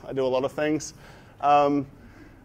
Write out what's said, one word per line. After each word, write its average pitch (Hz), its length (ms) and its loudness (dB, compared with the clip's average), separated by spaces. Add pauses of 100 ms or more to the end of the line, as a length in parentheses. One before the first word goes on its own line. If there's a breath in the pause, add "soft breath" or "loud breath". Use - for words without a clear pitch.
I 135 60 -12
do 135 120 -2
a 131 40 0
lot 127 160 -2
of 131 80 -6
things. 151 420 -4 (460 loud breath)
Um, 143 440 4 (600 loud breath)